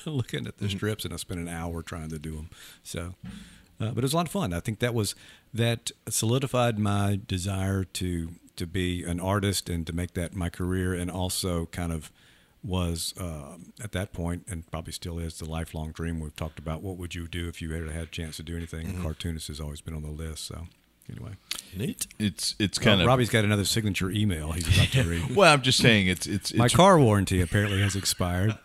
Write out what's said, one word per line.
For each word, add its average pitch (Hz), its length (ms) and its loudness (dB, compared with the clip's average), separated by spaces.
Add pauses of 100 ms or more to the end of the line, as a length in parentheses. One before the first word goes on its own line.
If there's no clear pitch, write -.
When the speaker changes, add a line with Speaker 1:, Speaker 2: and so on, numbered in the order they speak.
Speaker 1:
looking 139 400 -4
at - 100 -12
the - 80 -4
Speaker 2:
Mm-hmm. 98 120 -2
Speaker 1:
strips, 104 280 -2
and 85 80 -6
I 85 40 -10
spent 90 220 -8
an 85 100 -6
hour 85 340 -6
trying 80 260 -10
to 80 80 -8
do 78 220 -8
'em. 78 100 -12 (320)
So 87 320 -8 (680)
uh, 110 100 -4
but 110 80 -4
it - 40 0
was 135 100 0
a 165 40 2
lot 170 80 2
of 147 60 -10
fun. 160 220 -2
I 85 60 -2
think 110 200 -4
that 120 140 0
was, 107 220 0 (380)
that 117 380 0 (180)
solidified 120 680 2
my 101 500 2
desire 95 580 0
to, 85 460 -4 (260)
to 87 100 -6
be 90 360 -2
an 87 180 -2
artist 98 480 0
and 85 180 -2
to 82 60 -6
make 87 220 -2
that 87 200 -4
my 87 140 -2
career, 92 440 0
and 90 160 -4
also 90 580 -2
kind 85 260 -4
of 78 180 -8 (500)
was, 87 560 -2
uh, 80 380 -10 (260)
at 107 120 -12
that 90 180 -4
point, 87 380 -4
and 82 200 -10
probably 80 220 -8
still 85 260 -10
is, 82 220 -8
the 80 100 -10
lifelong 80 420 -6
dream 82 280 -4
we've 78 160 -8
talked 78 240 -8
about. 80 220 -8
What 95 160 -8
would 87 180 -10
you 85 120 -6
do 85 200 -6
if 85 140 -10
you 80 120 -6
ever 80 180 -6
had 82 120 -6
a 80 40 -10
chance 80 280 -8
to 80 80 -12
do 82 140 -8
anything? 82 300 -8
Speaker 2:
Mm-hmm. 90 160 -6
Speaker 1:
Cartoonist 80 440 -6
has 76 140 -10
always 73 180 -8
been 80 140 -10
on 76 100 -6
the 76 60 -8
list, 78 360 -8
so 82 220 -10 (420)
anyway. - 220 -12 (440)
Speaker 2:
Neat. - 300 -4 (140)
Speaker 3:
It's, - 400 0
it's - 200 0
Speaker 1:
Well, - 60 -4
Speaker 3:
kind 101 160 8
of 85 60 6
Speaker 1:
Robbie's 127 220 6
got 110 160 4
another 104 180 4
signature 95 480 0
email 92 400 0
he's 85 160 -2
about 90 220 6
to 131 140 2
read. 85 260 0
Speaker 3:
<laughs> 127 60 -2
Well, 180 180 10
I'm 139 80 4
just 123 200 4
saying 107 260 8
it's, 92 200 0
it's, 95 260 -2
Speaker 1:
My 117 120 6
Speaker 3:
it's 123 100 4
Speaker 1:
car 180 240 10
warranty 101 420 6
apparently 101 400 2
has 98 140 2
expired. 92 680 0